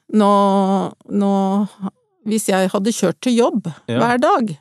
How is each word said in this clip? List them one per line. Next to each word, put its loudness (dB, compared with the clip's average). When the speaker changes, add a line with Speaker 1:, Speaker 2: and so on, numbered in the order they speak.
Speaker 1:
Nå, 2
nå, 0
hvis -2
jeg 2
hadde -2
kjørt -2
til 0
jobb 0
Speaker 2:
Ja. -2
Speaker 1:
hver 0
dag, 0